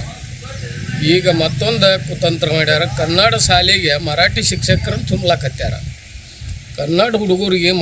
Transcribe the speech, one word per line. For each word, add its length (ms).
ಈಗ 140
ಮತ್ತೊಂದು 460
ಕುತಂತ್ರ 480
ಮಾಡ್ಯಾರ, 280
ಕನ್ನಡ 340
ಶಾಲೆಗೆ 480
ಮರಾಠಿ 420
ಶಿಕ್ಷಕರನ್ನ 640
ತುಂಬಲಾಕತ್ಯಾರ. 600
ಕನ್ನಡ 340
ಹುಡುಗರಿಗೆ 600